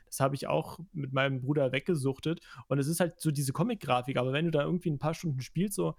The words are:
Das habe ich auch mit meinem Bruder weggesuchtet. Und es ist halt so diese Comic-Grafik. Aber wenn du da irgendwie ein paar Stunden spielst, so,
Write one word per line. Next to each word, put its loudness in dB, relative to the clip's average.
Das -8
habe 2
ich -6
auch -2
mit -4
meinem 2
Bruder 2
weggesuchtet. 0
Und 2
es 2
ist 0
halt 0
so 0
diese 0
Comic-Grafik. 0
Aber 2
wenn 2
du 2
da 2
irgendwie 0
ein -2
paar 0
Stunden -2
spielst, -2
so, 0